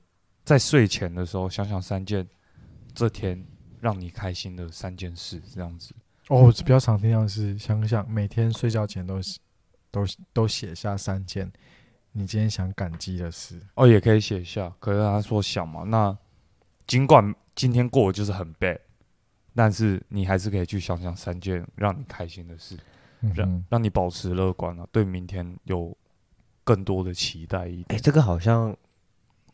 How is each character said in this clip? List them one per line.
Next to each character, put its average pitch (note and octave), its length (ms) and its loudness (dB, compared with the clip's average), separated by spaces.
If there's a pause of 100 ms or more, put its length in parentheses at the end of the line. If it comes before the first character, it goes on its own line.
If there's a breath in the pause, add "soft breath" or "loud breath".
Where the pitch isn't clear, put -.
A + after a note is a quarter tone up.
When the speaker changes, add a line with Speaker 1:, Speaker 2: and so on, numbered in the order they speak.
(440)
Speaker 1:
在 C#3+ 160 6
睡 C3 260 6
前 F2+ 280 -4
的 F2+ 120 -4
时 F2 120 -8
候 F#2 120 -2
想 G2+ 160 -6
想 G2+ 160 -4
三 F#2+ 240 -6
件 F#2+ 220 -4 (680 soft breath)
这 A#2 140 0
天 F#2 340 -6 (380)
让 A2 180 -2
你 F2+ 120 -10
开 F#2 240 -8
心 F#2 200 -10
的 F2+ 160 -10
三 F#2 280 -12
件 F2 180 -10
事， E2 260 -14 (120)
这 F#2 80 -10
样 E2+ 180 -10
子。 - 140 -20 (340)
Speaker 2:
哦， C3 140 6
我 A#2+ 100 12
比 - 140 -2
较 B2+ 120 6
常 A2 220 2
听 A2 140 2
到 A2 80 2
的 G#2+ 60 2
是 G2+ 300 -4
想 G#2+ 300 -2
想 G#2+ 220 0
每 G#2+ 180 -2
天 A2+ 240 0
睡 A#2 180 -2
觉 G#2+ 160 -2
前 F#2 220 -8
都， F#2+ 140 -6 (720)
都， G2+ 120 -2 (300)
都 A2+ 140 2
写 F#2 280 -6
下 G2+ 220 -4
三 F#2+ 260 -4
件 F#2 260 -6 (640 soft breath)
你 G2+ 120 -4
今 G#2+ 140 -2
天 A2 100 2
想 F#2 240 -4
感 F#2 240 -6
激 F#2 200 -8
的 F2 140 -6
事。 - 280 -14 (160)
Speaker 1:
哦， B2+ 120 8
也 A2 140 8
可 A#2 100 4
以 G#2+ 80 6
写 G2+ 240 -4
下， F2 360 -8
可 G#2 120 -6
是 G2+ 80 2
他 G#2 220 2
说 G#2 180 -2
想 F#2+ 280 -4
嘛， D#2+ 160 -12
那 G#2 340 0 (680)
尽 B2+ 180 2
管 A2 300 8 (180)
今 B2+ 180 2
天 B2 160 2
过 A#2+ 200 4
得 F#2+ 60 0
就 G#2 120 -2
是 G2+ 60 -2
很 F#2 240 -6
bad， F2+ 240 -4 (720)
但 A2 180 6
是 G2+ 380 2
你 G2+ 160 -2
还 F#2+ 100 2
是 F#2 140 -2
可 G2+ 80 -2
以 F2+ 80 0
去 G2+ 140 -4
想 F2 200 -4
想 F2 160 -6
三 F2+ 240 -8
件 F2+ 240 -4 (120)
让 G2+ 200 -2
你 C#3+ 120 -12
开 - 200 -12
心 E2+ 200 -16
的 E2+ 100 -18
事， - 180 -18 (460 soft breath)
Speaker 2:
嗯 A2 80 0
哼。 F#2 60 -2
Speaker 1:
让， F2+ 340 0
让 A#2 140 2
你 A2 40 0
保 F#2 220 0
持 F2+ 240 -6
乐 F#2 200 2
观 F2 260 -8
啊， F2 120 -14
对 F2+ 120 2
明 F2+ 240 -4
天 F2+ 280 -10 (100)
有 F2 300 -6 (680)
更 F#2+ 200 2
多 F#2+ 200 -2
的 F2+ 100 -6
期 E2 320 -6
待 F2+ 220 -6
一 F2 160 -10
点。 - 60 -12
Speaker 3:
哎， G#2+ 120 -2
这 D3 100 4
个 D3 80 6
好 F#2+ 200 2
像 A2+ 360 2 (800)